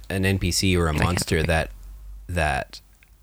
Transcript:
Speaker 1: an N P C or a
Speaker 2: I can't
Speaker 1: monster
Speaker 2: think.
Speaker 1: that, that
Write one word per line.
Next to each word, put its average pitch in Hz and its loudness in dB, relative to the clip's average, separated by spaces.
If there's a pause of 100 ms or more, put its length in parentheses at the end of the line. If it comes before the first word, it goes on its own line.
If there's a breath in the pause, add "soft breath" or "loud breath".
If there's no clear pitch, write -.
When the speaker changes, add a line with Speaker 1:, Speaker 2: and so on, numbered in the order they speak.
Speaker 1:
an 95 0
N 98 2
P 90 0
C 92 2
or 85 4
a - 2
Speaker 2:
I 78 2
can't 76 2
Speaker 1:
monster 85 0
Speaker 2:
think. 80 2
Speaker 1:
that, 80 0 (560)
that 76 -2 (420)